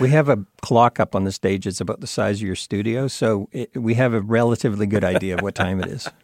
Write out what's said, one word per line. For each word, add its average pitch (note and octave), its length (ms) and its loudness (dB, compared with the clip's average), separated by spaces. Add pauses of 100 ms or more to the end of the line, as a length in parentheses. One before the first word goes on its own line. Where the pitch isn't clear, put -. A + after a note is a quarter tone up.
We B2+ 100 4
have D3 180 4
a G#2 160 2 (160)
clock A#2+ 380 4
up G#2+ 160 0
on G2 80 0
the G2 80 0
stage. F#2+ 380 -2
It's F#2+ 120 -6
about - 200 -6
the - 80 -12
size G2+ 300 -2
of G#2+ 40 -6
your F#2 140 -4
studio, A2 500 -2
so A2 460 0
it, B2 240 -8
we A2+ 180 0
have B2 180 2
a A2+ 80 2
relatively A2 680 0
good G2+ 180 0
idea F#2 300 0
of F2+ 80 -2
what G2 120 -4
time F#2+ 260 -2
it F#2 60 -2
is. - 220 -10 (160)